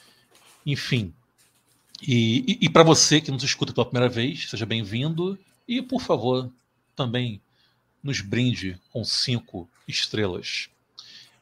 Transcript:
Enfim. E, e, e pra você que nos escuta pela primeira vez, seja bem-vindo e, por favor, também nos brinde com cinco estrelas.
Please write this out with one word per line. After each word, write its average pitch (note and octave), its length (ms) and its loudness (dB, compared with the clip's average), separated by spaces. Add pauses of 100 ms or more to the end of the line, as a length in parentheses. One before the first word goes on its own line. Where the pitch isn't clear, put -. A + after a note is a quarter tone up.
(640)
Enfim. B2 480 -2 (880)
E, A#2+ 580 2
e, - 60 2
e - 40 4
pra E3 140 8
você D#3 380 6
que D3+ 100 -4
nos C3 120 -4
escuta - 280 -4
pela A#2 140 0
primeira B2 240 2
vez, A#2 400 -4
seja A2 160 -6
bem-vindo C3 720 -4 (300)
e, B3 140 -4
por B3+ 200 -4
favor, B2+ 500 0 (440)
também A#2+ 460 -2 (600)
nos C3+ 200 -4
brinde G2 580 0 (120)
com A#2 120 -6
cinco A2+ 640 -4 (180)
estrelas. - 840 -4 (720)